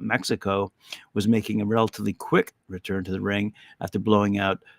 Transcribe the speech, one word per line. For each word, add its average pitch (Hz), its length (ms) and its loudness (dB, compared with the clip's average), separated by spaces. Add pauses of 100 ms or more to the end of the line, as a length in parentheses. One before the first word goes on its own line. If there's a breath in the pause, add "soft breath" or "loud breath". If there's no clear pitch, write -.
Mexico, 101 680 -2 (440 loud breath)
was 104 160 2
making 110 320 2
a 101 40 -2
relatively 107 460 0
quick - 400 0 (160)
return 95 380 -6
to 95 60 -8
the 95 100 -4
ring 101 320 -2 (260 loud breath)
after 95 200 -4
blowing 104 380 4
out 98 220 0 (200 soft breath)